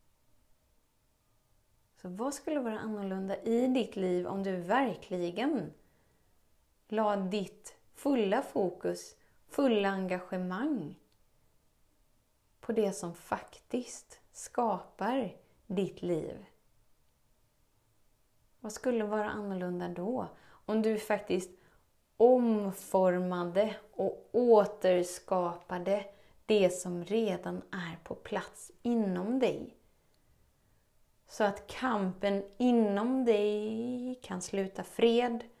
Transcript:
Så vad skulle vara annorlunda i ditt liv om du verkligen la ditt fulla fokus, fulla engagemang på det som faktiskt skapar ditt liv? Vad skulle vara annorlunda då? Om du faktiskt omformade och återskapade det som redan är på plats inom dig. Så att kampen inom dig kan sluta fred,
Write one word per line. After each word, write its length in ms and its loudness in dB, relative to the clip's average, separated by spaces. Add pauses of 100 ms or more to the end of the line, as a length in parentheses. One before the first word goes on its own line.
(2000)
Så 60 -10
vad 260 -4
skulle 260 -2
vara 180 -2
annorlunda 640 -4
i 240 2
ditt 300 0
liv 300 0
om 160 -4
du 140 -2
verkligen 1160 -2 (1160)
la 280 2
ditt 600 -4 (180)
fulla 480 2
fokus, 720 -4 (320)
fulla 400 2
engagemang 1080 -4 (1700)
på 120 -4
det 200 2
som 220 -8
faktiskt 1040 -10 (120)
skapar 1040 -4 (300)
ditt 360 -4
liv? 440 -4 (2250)
Vad 120 -8
skulle 320 0
vara 260 -2
annorlunda 580 -4
då? 400 -4 (160)
Om 380 -2
du 160 0
faktiskt 520 -2 (640)
omformade 1600 2 (180)
och 400 -4
återskapade 1700 2 (420)
det 240 6
som 340 -6
redan 640 -2
är 340 -8
på 100 -10
plats 580 -10 (100)
inom 560 0
dig. 400 0 (1500)
Så 120 0
att 220 -2
kampen 800 -2 (140)
inom 640 4
dig 1000 0
kan 200 -8
sluta 420 -4
fred, 600 2 (160)